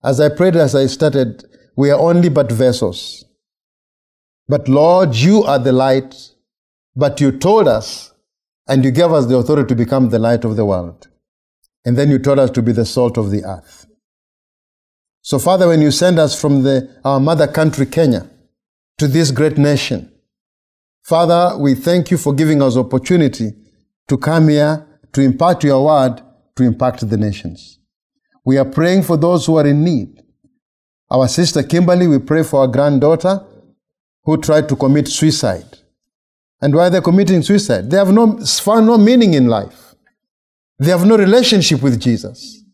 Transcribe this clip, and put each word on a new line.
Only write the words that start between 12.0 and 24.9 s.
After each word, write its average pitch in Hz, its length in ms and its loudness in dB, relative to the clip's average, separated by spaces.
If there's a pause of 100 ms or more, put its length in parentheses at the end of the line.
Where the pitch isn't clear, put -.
you 135 80 2
told 139 220 0
us 131 100 2
to 123 120 -4
be 120 100 0
the 113 140 -2
salt 123 300 -2
of 104 140 -4
the 101 140 -6
earth. - 420 -18 (1400)
So, - 160 -4
Father, 180 300 0
when 160 140 2
you 147 100 2
send 175 260 0
us 151 220 -2
from 143 220 0
the, 131 280 -2 (140)
our 135 160 0
mother 151 260 0
country, 147 400 -2
Kenya, 139 420 -2 (680)
to 151 100 -2
this 147 240 0
great 151 280 -2
nation, 139 520 -2 (960)
Father, 170 540 0
we 139 160 2
thank 170 360 -2
you 180 80 0
for 175 160 -2
giving 151 260 0
us 127 160 0
opportunity 127 760 -2 (560)
to 131 100 -2
come 156 300 0
here 151 380 0 (260)